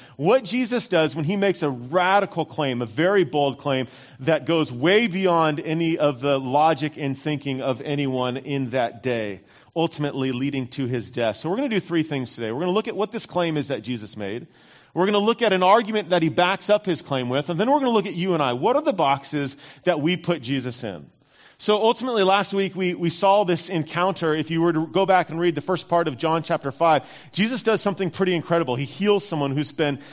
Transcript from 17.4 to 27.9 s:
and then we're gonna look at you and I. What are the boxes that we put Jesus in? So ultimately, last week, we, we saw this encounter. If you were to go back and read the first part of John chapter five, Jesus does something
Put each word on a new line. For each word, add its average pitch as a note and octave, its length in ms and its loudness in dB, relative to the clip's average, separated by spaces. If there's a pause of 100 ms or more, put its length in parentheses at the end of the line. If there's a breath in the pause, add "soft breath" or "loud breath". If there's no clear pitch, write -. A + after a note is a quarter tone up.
and E3 100 -2
then A3 100 2
we're C#4+ 100 4
gonna C4 120 0
look G#3+ 160 2
at E3+ 80 -8
you F3+ 180 0
and D#3+ 80 2
I. C3 120 2
What F#3 240 2
are D#4 40 -2
the D#4 120 0
boxes C#3+ 640 -2 (260 loud breath)
that F3 160 2
we E3 160 0
put F3 260 -2
Jesus B2 440 -6
in? D#2+ 220 -10 (500 soft breath)
So G#3 220 2
ultimately, A3+ 440 2
last F#3+ 320 2
week, G3 200 0
we, F3+ 200 0
we F3 160 -2
saw G3+ 320 4
this F3 260 -2
encounter. E3+ 640 -2
If D#3 160 -4
you E3 120 0
were E3+ 120 4
to D#3 140 -2
go F#3 180 2
back F3+ 240 4
and D#3+ 100 -6
read F3 140 2
the C#3+ 80 -4
first F3+ 260 -4
part E3+ 200 2
of C3+ 100 -2
John D#3+ 240 0
chapter D3+ 300 -2
five, D#3+ 360 4 (260 loud breath)
Jesus A3+ 280 0
does A3 200 2
something G3 280 -2